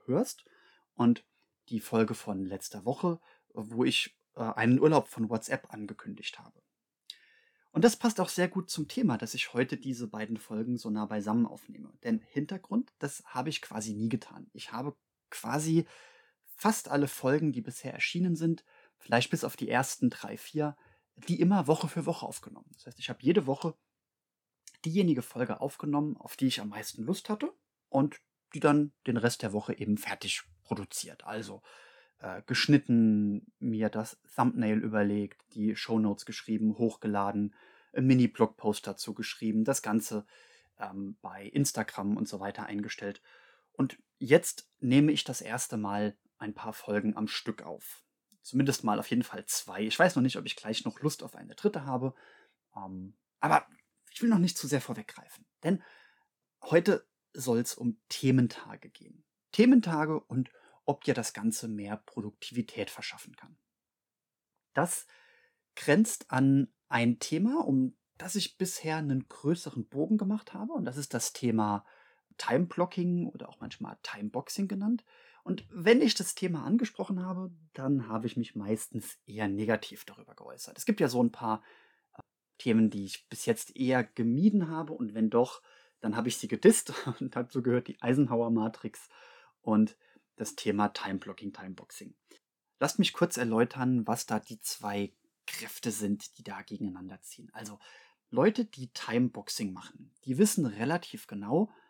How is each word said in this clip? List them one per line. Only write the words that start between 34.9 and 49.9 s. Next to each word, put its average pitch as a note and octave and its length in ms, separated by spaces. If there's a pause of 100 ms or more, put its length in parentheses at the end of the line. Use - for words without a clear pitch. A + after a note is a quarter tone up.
die G#2+ 200
Shownotes G#2+ 500
geschrieben, G#2+ 520
hochgeladen, G#2 760 (380)
einen C3 160
Mini-Blogpost A2+ 800
dazu G#2 260
geschrieben, A2 520
das C3+ 160
Ganze, G#2+ 440 (540)
ähm, G2 420
bei F#2+ 260
Instagram G#2+ 680
und G#2 140
so G2 100
weiter G2+ 260
eingestellt. G#2 560 (520)
Und - 280 (180)
jetzt - 600
nehme C#3 320
ich C#3 140
das - 160
erste A#2 340
Mal G#2 420 (200)
ein G#2 160
paar A2 200
Folgen G#2 420
am G#2+ 140
Stück - 340
auf. - 400 (380)
Zumindest C3+ 420
mal G#2+ 160
auf G#2+ 100
jeden A#2+ 140
Fall - 220
zwei. G2 400
Ich A2 120